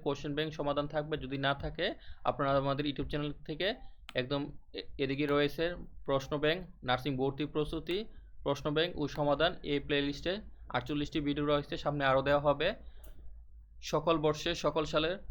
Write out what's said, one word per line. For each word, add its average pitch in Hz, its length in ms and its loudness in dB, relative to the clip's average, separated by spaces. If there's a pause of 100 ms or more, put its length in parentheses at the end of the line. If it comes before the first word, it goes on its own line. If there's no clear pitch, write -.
কোশ্চেন 143 300 -2
ব্যাংক 156 180 0
সমাধান 147 360 0
থাকবে। 156 260 -2 (100)
যদি 135 140 -4
না 139 160 2
থাকে, 156 320 -4 (380)
আপনারা 139 340 2
আমাদের 139 300 2
YouTube 139 240 -2
চ্যানেল 147 200 -2 (160)
থেকে 165 180 -2 (480)
একদম 135 260 0 (320)
এ-, - 140 -8 (120)
এদিকে 139 280 0
রয়েছে 143 380 2 (400)
প্রশ্ন 135 340 0
ব্যাংক, 151 200 2 (240)
নার্সিং 127 340 2
ভর্তি 135 280 0 (100)
প্রস্তুতি, 160 440 0 (440)
প্রশ্ন 139 240 0 (100)
ব্যাংক 165 140 4 (100)
ও - 80 0
সমাধান। 147 440 4 (100)
এই 143 180 0
প্লেলিস্টে 143 520 0 (360)
আটচল্লিশটি 147 520 0
ভিডিও 147 260 0
রয়েছে, 147 300 2
সামনে 147 280 0
আরও 135 180 6
দেওয়া 143 260 4
হবে। 143 200 4 (1160)
সকল 165 360 4
বর্ষে 151 360 2
সকল 156 300 2
সালের 160 300 2 (160)